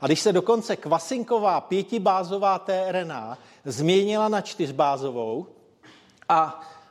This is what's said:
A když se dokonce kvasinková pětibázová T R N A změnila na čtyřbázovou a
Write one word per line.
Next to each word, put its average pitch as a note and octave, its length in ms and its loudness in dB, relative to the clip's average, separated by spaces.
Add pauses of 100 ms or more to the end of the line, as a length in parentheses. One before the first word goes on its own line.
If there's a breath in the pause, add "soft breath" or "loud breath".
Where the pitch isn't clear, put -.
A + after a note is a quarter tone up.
A C#3 60 -4
když D#3 140 2
se G#3 120 2
dokonce G#3 440 2
kvasinková G#3 840 0
pětibázová F#3+ 960 0
T F#3+ 280 -2
R F#3 100 -2
N E3+ 160 -4
A A#2 260 -10 (260 loud breath)
změnila G3 640 2
na G#3+ 120 0
čtyřbázovou C3+ 1080 -2 (800 loud breath)
a D#3+ 400 2 (220 loud breath)